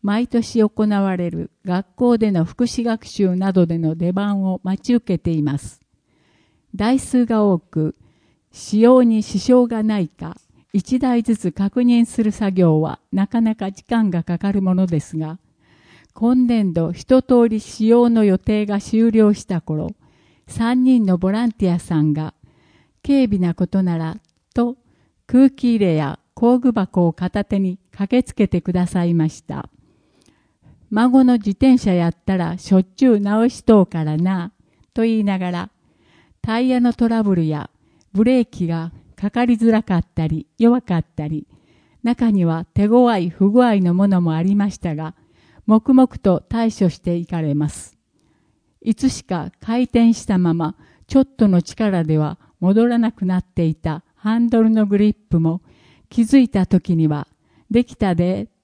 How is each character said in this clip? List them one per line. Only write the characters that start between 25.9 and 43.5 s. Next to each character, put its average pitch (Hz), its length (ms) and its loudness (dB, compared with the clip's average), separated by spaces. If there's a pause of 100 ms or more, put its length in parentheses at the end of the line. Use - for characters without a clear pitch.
や 156 240 -4 (140)
工 240 260 2
具 247 120 0
箱 185 360 0
を 165 60 0
片 190 300 -6
手 202 160 -4
に 190 200 -4 (120)
駆 247 320 -2
け - 40 -6
つ - 80 -16
け 202 120 2
て 175 140 -2
く - 120 -6
だ 180 140 0
さ 175 180 -2
い 175 80 0
ま 160 140 2
し - 140 -8
た。 - 280 -12 (1200)
「孫 247 320 2
の 247 100 4
自 208 180 -2
転 254 260 4
車 214 160 0
や 170 160 0
っ - 20 -4 (140)
た 190 120 -2
ら 170 200 -6
し - 160 -2
ょ 190 60 6
っ 185 60 0 (100)
ち 262 120 2
ゅ 240 60 6
う 208 60 2
直 214 300 0
し - 140 -14
と 214 180 4
う 180 40 2
か 165 180 -8
ら 151 140 -4
な」 180 340 -4 (420)
と 233 80 -4
言 226 180 0
い 214 40 -2
な 196 160 -2
が 180 120 -6
ら、 175 200 -8 (680)
タ 226 180 -4
イ 254 100 0
ヤ 254 100 0
の 240 140 2
ト 233 140 0
ラ 226 160 0
ブ 196 120 2
ル 165 120 0
や 151 220 -6 (440)
ブ 196 100 2
レ 247 180 2
ー 226 40 0
キ - 220 -8
が 165 240 -6 (240)
か 202 160 -6
か 240 140 -2
り 240 120 0
づ 226 140 2
ら 220 100 2
か 185 160 -2
っ 170 80 -2 (100)
た 160 120 -2
り 156 200 -6 (100)
弱 240 240 4
か 175 180 -2
っ 160 60 -4 (100)
た 151 120 -8
り、 151 200 -8 (560)
中 240 280 0
に 190 140 2
は 165 280 -2
手 208 140 2
強 233 300 4
い 180 120 -2
不 190 200 0
具 247 160 4